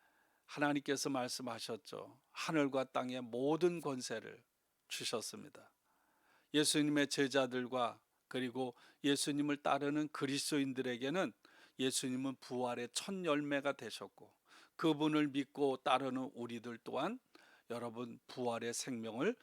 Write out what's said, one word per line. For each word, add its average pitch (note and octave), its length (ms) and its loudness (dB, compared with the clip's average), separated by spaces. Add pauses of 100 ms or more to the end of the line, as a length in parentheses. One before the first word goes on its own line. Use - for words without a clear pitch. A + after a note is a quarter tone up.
(460)
하나님께서 C#3+ 640 0
말씀하셨죠. A#2+ 1080 -6 (120)
하늘과 C#3 600 2
땅의 B2+ 300 -2
모든 D3+ 600 2
권세를 A#2 600 -6 (460)
주셨습니다. - 800 -6 (840)
예수님의 D3 540 4
제자들과 B2+ 920 2 (280)
그리고 B2+ 480 -2 (280)
예수님을 C#3+ 540 2
따르는 C#3+ 520 2
그리스도인들에게는 C3+ 1200 0 (460)
예수님은 C3 640 0
부활의 B2 520 -2
첫 F#3+ 320 -4
열매가 C#3+ 480 2
되셨고, G#2+ 580 -12 (440)
그분을 D3+ 540 4
믿고 C3+ 480 0
따르는 C3 560 0
우리들 A#2 500 -8
또한 D3 360 -2 (500)
여러분 A#2 580 -8
부활의 A#2 460 -2
생명을 B2 680 -2